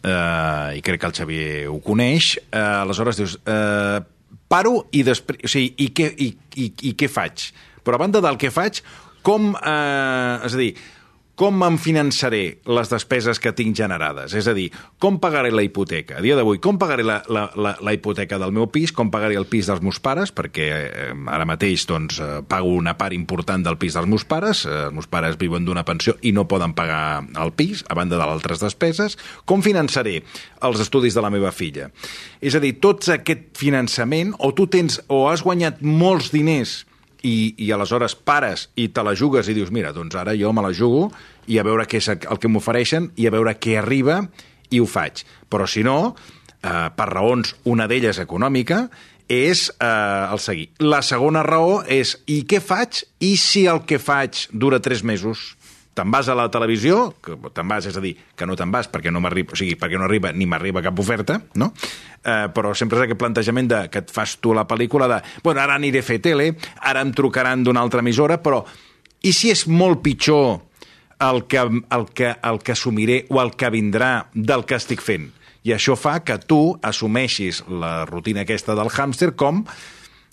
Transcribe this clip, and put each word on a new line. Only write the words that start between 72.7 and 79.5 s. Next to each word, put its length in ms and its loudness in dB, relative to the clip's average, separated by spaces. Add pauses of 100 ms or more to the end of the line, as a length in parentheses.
assumiré 580 0
o 100 4
el 160 0
que 160 0
vindrà 640 2
del 340 0
que 80 0
estic 240 -4
fent? 300 -4 (340)
I 80 2
això 240 2
fa 240 0
que 180 -2
tu 440 4
assumeixis 840 -2
la 360 -4
rutina 400 -4
aquesta 320 -2
del 160 -2
hàmster 420 0
com, 300 0 (680)